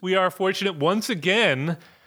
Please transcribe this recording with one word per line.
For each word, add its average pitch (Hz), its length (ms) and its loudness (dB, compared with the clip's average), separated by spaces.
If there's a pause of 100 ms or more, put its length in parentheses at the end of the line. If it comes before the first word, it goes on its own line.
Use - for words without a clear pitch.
we 185 140 -2
are 185 140 2
fortunate 190 460 -2
once 180 340 0
again 170 680 0 (300)